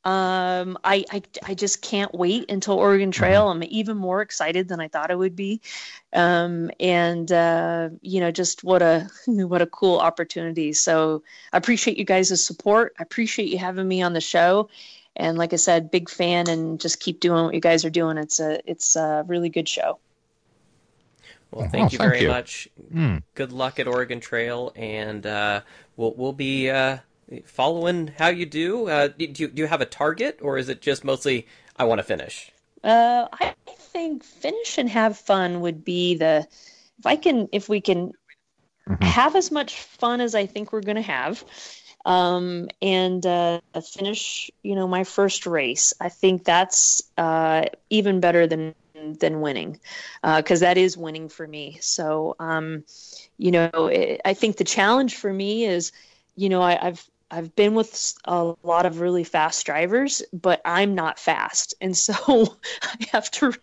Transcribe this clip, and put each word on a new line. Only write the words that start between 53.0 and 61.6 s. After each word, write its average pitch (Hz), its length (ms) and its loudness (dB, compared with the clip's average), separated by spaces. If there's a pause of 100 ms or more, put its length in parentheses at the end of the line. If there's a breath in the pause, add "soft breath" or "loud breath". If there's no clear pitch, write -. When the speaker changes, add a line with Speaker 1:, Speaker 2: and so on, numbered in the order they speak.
Speaker 1:
you 180 140 0
know, 165 220 4
I, 160 520 0
I 196 80 2
think 214 240 0
the - 80 0
challenge 233 500 2
for 202 160 -4
me 202 320 -2
is, 175 300 -2 (420 soft breath)
you 196 140 0
know, 185 120 2
I, 175 260 2
I've, 175 220 -8 (220)
I've 165 240 -10
been 208 180 4
with 220 200 0
s-, - 220 -6 (100)
a 170 280 0 (100)
lot 175 220 4
of 165 140 -2
really 175 240 0
fast 160 420 -2
drivers, 185 560 0 (120)
but 180 320 0
I'm 196 280 2
not 165 260 -2
fast. - 640 -2